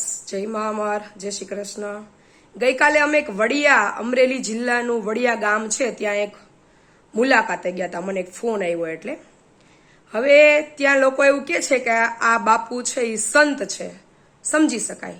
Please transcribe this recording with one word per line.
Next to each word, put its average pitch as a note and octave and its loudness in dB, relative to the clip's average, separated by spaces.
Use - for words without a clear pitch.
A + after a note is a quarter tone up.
જય G3 -6
મા A3 -6
અમર, G#3 -4
જય G3 -10
શ્રી G3 -10
કૃષ્ણ. G#3 -10
ગઈકાલે C4+ 4
અમે D4 2
એક D4 -2
વડિયા, A#3 2
અમરેલી B3+ 2
જિલ્લાનું A#3+ -2
વડિયા A3+ 0
ગામ G#3+ -2
છે, A3+ -2
ત્યાં G#3 -4
એક G#3 -4
મુલાકાતે A3 0
ગયા F#3 -6
હતા. F3 -10
મને F#3+ -6
એક F3+ -8
ફોન A3 -4
આવ્યો E3+ -4
એટલે. D#3+ -10
હવે C#4 6
ત્યાં C#4 2
લોકો C4+ 2
એવું C#4 4
કહે E4+ -2
છે C4+ 0
કે A#3 -2
આ A3+ 4
બાપુ A3+ 0
છે - -6
ઈ A3+ -2
સંત D4 2
છે, - -10
સમજી C#4+ 2
શકાય F#3 -12